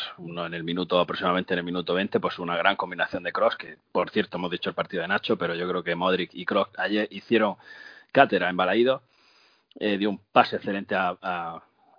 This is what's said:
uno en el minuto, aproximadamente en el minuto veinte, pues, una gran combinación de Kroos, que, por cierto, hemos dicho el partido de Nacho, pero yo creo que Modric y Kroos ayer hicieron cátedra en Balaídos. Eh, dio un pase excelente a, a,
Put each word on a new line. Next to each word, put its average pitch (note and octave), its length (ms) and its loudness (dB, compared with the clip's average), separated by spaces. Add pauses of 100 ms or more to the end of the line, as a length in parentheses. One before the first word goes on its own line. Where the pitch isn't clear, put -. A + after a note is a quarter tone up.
(180)
uno E2+ 280 -6
en E2 80 -6
el E2+ 100 -6
minuto, F2 340 2
aproximadamente F2+ 560 2
en F2 40 0
el F2 60 -2
minuto F2 300 -2
veinte, G2 240 0
pues, - 200 -4
una F2 180 -4
gran F#2+ 200 4
combinación F2+ 460 -4
de F2 100 -6
Kroos, - 240 2
que, - 200 -16 (160)
por F2+ 180 0
cierto, F#2+ 280 -2
hemos F2+ 120 -4
dicho F2 180 -4
el F2+ 60 -8
partido E2+ 280 -4
de E2+ 60 -6
Nacho, G2+ 300 0
pero E2+ 160 -2
yo F2 140 -4
creo F2+ 160 -2
que E2+ 100 0
Modric F2+ 400 0
y F2+ 120 -10
Kroos - 300 2
ayer G#2 340 0
hicieron G2+ 460 2 (560)
cátedra G2 380 4
en F2+ 60 -4
Balaídos. A2 460 2 (760)
Eh, G#2 200 0
dio G3 120 2
un - 100 -6 (120)
pase A#2+ 240 4
excelente G2+ 380 -4
a, F#2 260 0
a, E2+ 420 -6 (360)